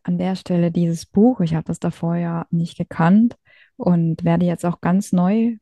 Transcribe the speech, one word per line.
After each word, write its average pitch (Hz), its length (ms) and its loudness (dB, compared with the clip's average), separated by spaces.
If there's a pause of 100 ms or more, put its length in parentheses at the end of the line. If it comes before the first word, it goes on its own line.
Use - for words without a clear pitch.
an 180 120 -2
der 185 180 -2
Stelle 175 340 0
dieses 170 360 -2
Buch, 240 340 2
ich 160 160 0
hab 156 100 -4
das 170 140 -8
davor 170 360 -4
ja 170 360 -4
nicht 170 260 -4
gekannt 190 600 2 (400)
und 170 460 0
werde 170 220 2
jetzt 175 200 -4
auch 175 160 -4
ganz 180 320 -2
neu 214 480 0